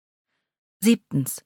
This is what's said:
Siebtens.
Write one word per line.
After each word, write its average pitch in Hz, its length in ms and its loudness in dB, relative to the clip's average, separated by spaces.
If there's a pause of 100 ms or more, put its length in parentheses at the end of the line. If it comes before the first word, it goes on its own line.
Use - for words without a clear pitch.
(800)
Siebtens. 196 640 -2